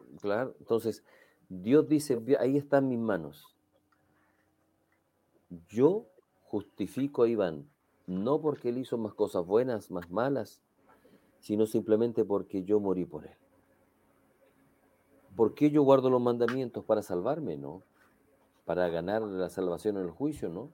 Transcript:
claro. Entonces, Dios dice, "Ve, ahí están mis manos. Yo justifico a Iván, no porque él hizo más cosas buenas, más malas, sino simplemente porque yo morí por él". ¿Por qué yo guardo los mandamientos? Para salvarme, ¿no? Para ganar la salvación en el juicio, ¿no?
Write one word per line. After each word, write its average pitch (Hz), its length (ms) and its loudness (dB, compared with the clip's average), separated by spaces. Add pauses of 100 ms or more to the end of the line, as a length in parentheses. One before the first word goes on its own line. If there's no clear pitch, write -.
(220)
claro. 107 380 -2
Entonces, 113 460 -4 (420)
Dios 117 400 2
dice, 143 300 0
"Ve, 117 200 0
ahí 135 200 0
están 139 320 2
mis 120 100 -2
manos. 92 560 -6 (2250)
Yo 151 360 4 (380)
justifico 123 800 -2
a 117 60 6
Iván, 87 400 -2 (360)
no 107 360 -2
porque 143 280 -2
él 120 80 -2
hizo 127 200 -6
más 107 160 -4
cosas 98 320 -2
buenas, 110 440 2
más 87 220 -8
malas, 120 500 -2 (800)
sino 107 260 0
simplemente 110 600 2
porque 95 380 -2
yo 104 160 4
morí 92 260 0
por 76 200 -12
él". - 100 -20 (2000)
¿Por 110 180 4
qué 147 180 4
yo 147 120 6
guardo 131 260 6
los 127 120 4
mandamientos? 120 600 0
Para 107 180 2
salvarme, 98 560 -4
¿no? 71 260 -12 (840)
Para 87 240 0
ganar 87 320 -2
la 92 280 -4
salvación 92 480 -4
en 95 60 -4
el 85 80 -6
juicio, 131 380 -6
¿no? 101 240 -10